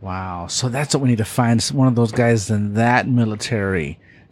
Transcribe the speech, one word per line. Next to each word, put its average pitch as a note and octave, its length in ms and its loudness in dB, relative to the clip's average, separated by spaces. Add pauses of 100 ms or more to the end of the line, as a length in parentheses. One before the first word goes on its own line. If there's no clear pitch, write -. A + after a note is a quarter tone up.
Wow. F#2 480 -8
So - 200 -4
that's C#3 260 -2
what C#3 80 0
we B2+ 80 4
need A2+ 80 2
to A2 60 -2
find, A#2 360 2
s-, - 120 -4
one C3+ 160 4
of B2 60 2
those A#2 160 2
guys A#2 400 2
in G#2 240 -2
that A#2 320 2
military G#2 920 -2 (340)